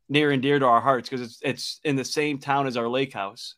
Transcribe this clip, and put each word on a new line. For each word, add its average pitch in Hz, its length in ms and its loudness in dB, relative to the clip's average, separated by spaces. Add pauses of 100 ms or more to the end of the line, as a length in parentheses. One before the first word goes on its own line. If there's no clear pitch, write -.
near 147 220 4
and 135 100 2
dear 143 180 4
to 135 60 2
our 117 160 6
hearts 127 280 2
'cause 127 120 -6
it's, 117 200 -14
it's - 420 -6
in 147 120 0
the 131 100 -2
same 151 340 -2
town 139 280 0
as 123 100 -4
our 117 120 -2
lake 131 240 -2
house. 101 440 -10